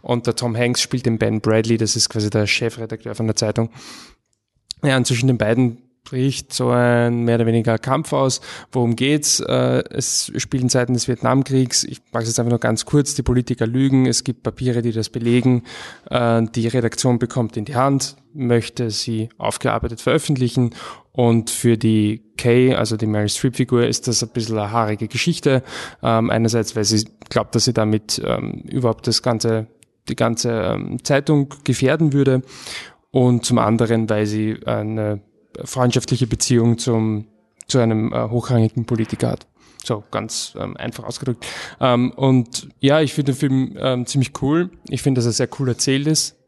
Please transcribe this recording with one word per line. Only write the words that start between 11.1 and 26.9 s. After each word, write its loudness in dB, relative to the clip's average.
Ich -10
mag's -2
jetzt -2
einfach 0
nur 2
ganz -2
kurz. 2
Die -2
Politiker 0
lügen. 2
Es 0
gibt -6
Papiere, -2
die -2
das -4
belegen. 2
Äh, 2
die 0
Redaktion 2
bekommt -2
in -6
die -12
Hand, 2
möchte 0
sie -4
aufgearbeitet -2
veröffentlichen. 0
Und 2
für 2
die 0
Kay, 4
also -2
die -4
Meryl 0
Streep-Figur, 0
ist -4
das -2
ein -8
bisschen -4
eine -4
haarige -2
Geschichte. 0
Ähm, 2
einerseits, 0
weil 0
sie 2